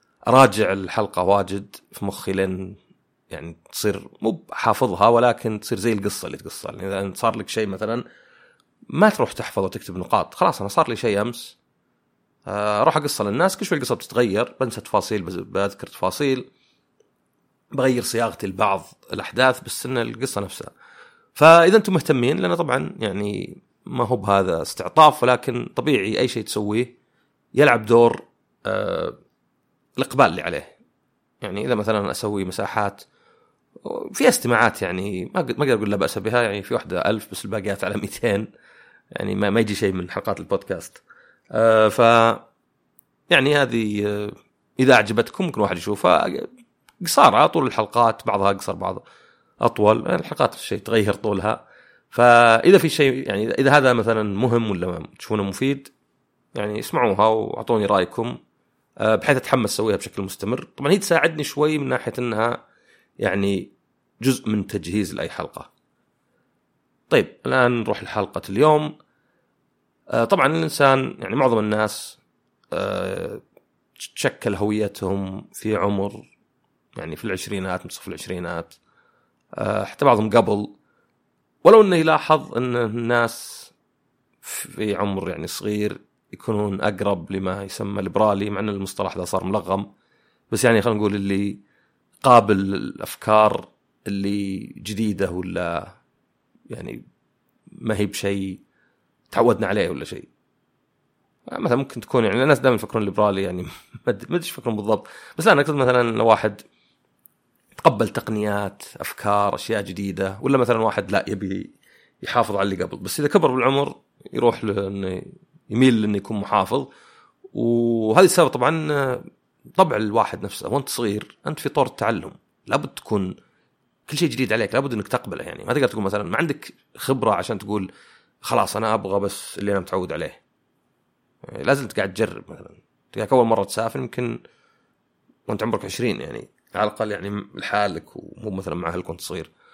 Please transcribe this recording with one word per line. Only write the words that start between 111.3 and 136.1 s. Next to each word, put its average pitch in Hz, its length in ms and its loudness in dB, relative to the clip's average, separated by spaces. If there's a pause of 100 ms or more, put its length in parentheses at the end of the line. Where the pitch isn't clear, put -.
يحافظ 110 340 -2
على 98 60 -2
اللي 95 220 -4
قبل، 87 120 -10
بس 92 240 -8
إذا 147 80 0
كبر 160 260 2
بالعمر 135 460 0 (320)
يروح 117 320 2
له 101 220 -2
إنه 95 360 -6 (480)
يميل 120 300 4
لإنه 104 160 0
يكون 104 200 -6
محافظ. 107 520 -2 (640)
وهذا 117 720 4
السبب 165 240 4
طبعا 139 760 -2 (500)
طبع 160 220 4
الواحد 107 460 -2
نفسه. - 260 -10
وأنت 131 200 -4
صغير 107 580 -4
أنت 147 140 -8
في - 80 -6
طور 139 180 0
التعلم، 107 460 -4 (340)
لابد 147 220 -2
تكون 95 480 -4 (720)
كل 151 60 -6
شيء 160 120 0
جديد 120 240 -2
عليك، 110 220 -2
لابد 135 180 0
إنك 104 160 -6
تقبله. 73 360 -6
يعني 82 200 -12
ما - 80 -4
تقدر 131 160 2
تقول 107 160 -4
مثلا 101 180 -2
ما 90 140 -4
عندك 147 380 -4 (220)
خبرة 127 340 0
عشان 95 280 -2
تقول: 101 340 -4 (480)
"خلاص 113 360 -2
أنا 110 180 0
أبغى 98 260 -2
بس - 380 -8
اللي 101 140 -2
أنا 98 80 0
متعود 90 320 -6
عليه". 78 300 -10 (1000)
يعني 107 180 -14
لازم 135 260 0
تقعد 98 260 -4
تجرب. 101 380 -2
مثلا - 280 -20 (320)
تلقاك 107 200 -4
أول 123 140 6
مرة 107 180 2
تسافر 113 340 -4
يمكن 123 420 -8 (1080)
وأنت 107 140 -4
عمرك 110 220 -2
عشرين، 101 360 -4